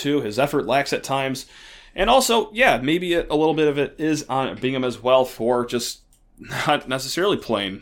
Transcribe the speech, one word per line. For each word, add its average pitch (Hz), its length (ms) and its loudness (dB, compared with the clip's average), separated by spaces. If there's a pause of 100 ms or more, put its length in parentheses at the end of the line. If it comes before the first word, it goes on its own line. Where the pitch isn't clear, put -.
to. 143 180 0
His 107 160 -6
effort 143 300 0
lacks 139 260 0
at 123 100 -2
times." 135 440 -4 (480)
And 190 120 -2
also, 233 460 2
yeah, 214 240 4
maybe 170 380 0
a, 165 80 2
a - 100 -6
little 156 220 2
bit 156 120 2
of 143 120 0
it - 180 -2
is 156 320 0
on 127 280 -2
Bingham 131 260 -2
as 117 180 -4
well 131 240 6
for 120 400 0
just - 360 -6 (360)
not 139 500 -2
necessarily 135 500 -2
playing 101 440 -4